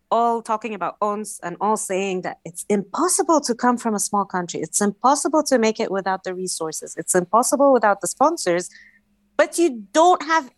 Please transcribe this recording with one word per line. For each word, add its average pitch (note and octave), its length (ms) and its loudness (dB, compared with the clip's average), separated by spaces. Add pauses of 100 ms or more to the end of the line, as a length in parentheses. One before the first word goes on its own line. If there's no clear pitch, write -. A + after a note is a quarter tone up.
(120)
all A#3 320 0
talking A3 320 -6
about F3 260 -6
Ons G#3 400 -4
and F3 180 -8
all G#3 160 0
saying F#3+ 460 -4
that D#3 240 -8
it's - 240 -14
impossible D4+ 720 0
to B3 140 -4
come B3 220 0
from A3+ 180 -2
a G3+ 40 -4
small G3+ 260 -2
country. F3+ 340 -6
It's - 200 -6
impossible C#4 640 2
to C4+ 140 2
make A3 220 0
it A3 100 -2
without F#3+ 340 -4
the F#3 120 -8
resources. E3 600 -8
It's - 180 -2
impossible B3 580 4
without G#3+ 280 2
the F3 60 -4
sponsors. G#3+ 600 0 (680)
But E4+ 200 0
you B3 340 0
don't F4 300 6
have D4+ 360 -2